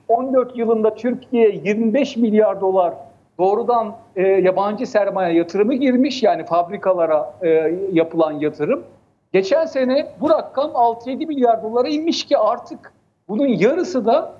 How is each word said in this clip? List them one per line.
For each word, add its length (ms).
on 260
dört 240
yılında 380
Türkiye'ye 680
yirmi 300
beş 240
milyar 440
dolar 320
doğrudan, 560
e, 60
yabancı 640
sermaye 520
yatırımı 360
girmiş, 500
yani 220
fabrikalara, 960
e, 60
yapılan 400
yatırım. 520
Geçen 320
sene 420
bu 100
rakam 440
altı 360
yedi 160
milyar 380
dolara 240
inmiş 380
ki 120
artık 560
bunun 200
yarısı 580
da 340